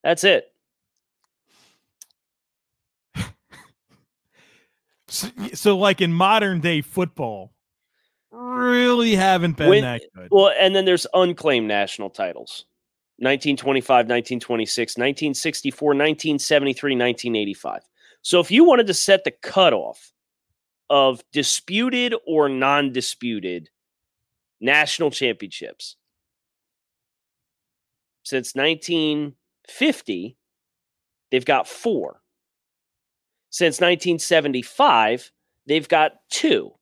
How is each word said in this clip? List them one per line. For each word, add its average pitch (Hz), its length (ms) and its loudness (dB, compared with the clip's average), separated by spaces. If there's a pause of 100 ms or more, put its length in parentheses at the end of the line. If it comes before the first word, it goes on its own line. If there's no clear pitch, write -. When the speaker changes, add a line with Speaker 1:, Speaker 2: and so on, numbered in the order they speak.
Speaker 1:
That's 165 180 0
it. 185 300 2 (2750)
Speaker 2:
<laughs> - 80 -6 (1800)
So, - 200 -8 (240)
so, 202 260 0
like, 196 220 2
in 170 120 0
modern 190 480 2
day 160 200 -2
football, 120 720 -8 (800)
really 247 840 2
haven't 185 420 2
been 151 120 2
Speaker 1:
When, 190 140 6
Speaker 2:
that 120 200 -6 (100)
good. - 200 -20
Speaker 1:
well, 196 260 6
and 190 160 4
then 190 120 2
there's 180 280 2
unclaimed 156 540 2
national 101 420 -2
titles. 82 540 -10 (560)
Nineteen 135 360 0
twenty-five, 131 520 2
nineteen 120 320 -2
twenty-six, 113 580 -4
nineteen 139 340 -2
sixty-four, 147 640 -4
nineteen 151 460 -2
seventy-three, 139 560 -2
nineteen 123 400 -2
eighty-five. 98 460 -6 (400)
So 180 180 2
if 170 100 -4
you 269 140 6
wanted 240 240 6
to 180 60 -2
set 196 280 2
the - 80 -4
cutoff 113 840 0 (800)
of 135 400 2
disputed 233 840 -2 (140)
or 156 220 2
non-disputed 123 1200 -4 (880)
national 147 520 0
championships, - 840 -8 (2250)
since 131 320 -6
nineteen 151 760 -4 (340)
fifty, 110 680 -4 (960)
they've 127 140 -2
got 139 240 0
four. - 520 -6 (1300)
Since 165 300 0
nineteen 175 380 0
seventy-five, 127 1120 2 (360)
they've 151 220 -2
got 156 260 2 (140)
two. - 540 -2